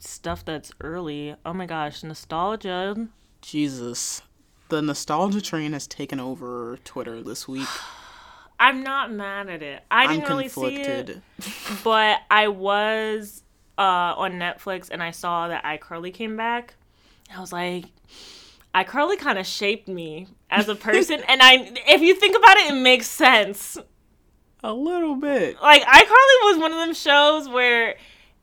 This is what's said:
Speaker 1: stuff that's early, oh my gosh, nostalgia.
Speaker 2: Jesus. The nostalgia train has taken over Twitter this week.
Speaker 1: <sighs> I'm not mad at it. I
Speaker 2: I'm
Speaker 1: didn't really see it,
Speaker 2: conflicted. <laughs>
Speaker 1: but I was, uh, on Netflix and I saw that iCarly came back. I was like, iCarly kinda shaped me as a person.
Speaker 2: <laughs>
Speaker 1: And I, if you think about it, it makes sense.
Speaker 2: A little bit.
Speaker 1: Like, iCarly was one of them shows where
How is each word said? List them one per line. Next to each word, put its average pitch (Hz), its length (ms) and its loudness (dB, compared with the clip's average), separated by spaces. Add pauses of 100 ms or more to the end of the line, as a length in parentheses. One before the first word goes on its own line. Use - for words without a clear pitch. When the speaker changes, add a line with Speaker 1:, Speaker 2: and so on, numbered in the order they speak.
Speaker 1:
stuff - 440 -12
that's 156 360 -12
early, 147 640 -12
oh 160 80 -12
my 180 140 -10
gosh, 156 360 -10
nostalgia. 190 1040 -8 (340)
Speaker 2:
Jesus. 131 800 -8 (480)
The 156 100 -2
nostalgia 160 640 -4
train 156 320 -8
has 139 120 -12
taken 143 320 -12
over 123 680 -12
Twitter 117 380 -14
this 110 240 -14
week. 135 220 -10 (440)
Speaker 1:
<sighs> - 460 -20
I'm 262 240 2
not 269 300 -8
mad 202 380 -12
at 165 120 -14
it. 143 280 -16
I 233 140 4
Speaker 2:
I'm 277 120 2
Speaker 1:
didn't 294 120 -6
really 269 200 -4
see 262 280 -6
it, 277 80 -8 (220)
Speaker 2:
conflicted. 190 160 -18 (300)
<laughs> - 320 -12
Speaker 1:
but 220 360 2 (100)
I 214 180 4
was, 208 920 -4 (360)
uh, 196 40 0 (340)
on 185 160 -4
Netflix 180 580 -8
and 170 120 -10
I 170 80 -8
saw 170 380 -6
that 165 160 -8
iCarly 170 480 -10
came 220 240 -10
back. 233 380 -6 (600)
I 185 60 -16
was 180 120 -16
like, 180 320 -8 (880)
iCarly 285 440 0
kinda 233 260 -4
shaped 208 440 -6
me 170 380 -12 (240)
as 208 180 0
a 214 60 -4
person. 285 500 -2
Speaker 2:
<laughs> - 40 -16
Speaker 1:
And 262 140 4
I, 254 280 6 (180)
if 294 140 8
you 349 120 6
think 392 220 2
about 392 220 10
it, 320 140 2
it 277 80 -2
makes 254 260 4
sense. 233 720 0 (840)
Speaker 2:
A 220 120 -8
little 311 420 -4
bit. 269 460 -2
Speaker 1:
Like, 294 200 8
iCarly 453 600 8 (100)
was 339 60 2
one 320 140 0
of 330 60 -6
them 330 140 -2
shows 294 560 2
where 240 480 0 (460)